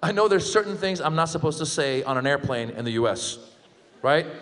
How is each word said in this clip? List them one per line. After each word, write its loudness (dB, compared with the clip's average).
I 0
know 4
there's 2
certain 0
things -2
I'm 0
not 0
supposed -2
to -2
say 0
on 0
an 0
airplane 0
in -8
the -2
U 2
S, -4
right? 4